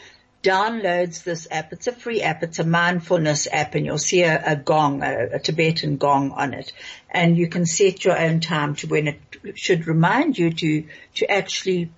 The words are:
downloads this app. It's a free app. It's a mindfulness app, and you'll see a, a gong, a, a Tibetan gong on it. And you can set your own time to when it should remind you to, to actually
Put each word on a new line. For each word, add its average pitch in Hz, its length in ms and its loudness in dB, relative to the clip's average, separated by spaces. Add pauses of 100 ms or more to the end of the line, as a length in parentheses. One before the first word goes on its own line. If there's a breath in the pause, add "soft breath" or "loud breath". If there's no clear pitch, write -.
(440 loud breath)
downloads 190 800 0
this 165 260 -8
app. 160 240 -8
It's - 140 -12
a 247 40 0
free 233 300 -4
app. 160 220 -2
It's 165 160 -6
a 165 40 0
mindfulness 170 880 2
app, 151 220 -2
and 151 100 -2
you'll 147 140 -4
see 180 240 2
a, 160 240 2
a 156 100 2
gong, 143 460 2
a, 135 320 -2
a 143 60 -2
Tibetan 160 580 0
gong 139 340 2
on 131 220 -4
it. - 180 -12 (380 loud breath)
And 170 280 4
you 170 100 2
can 175 180 -2
set 185 400 2
your 175 140 2
own 165 220 2
time 147 340 -2
to 165 120 -8
when 156 200 0
it 147 120 -6 (360)
should 165 320 0
remind 196 500 2
you 170 140 2
to, 156 340 -2 (300 loud breath)
to - 160 0
actually 185 680 -2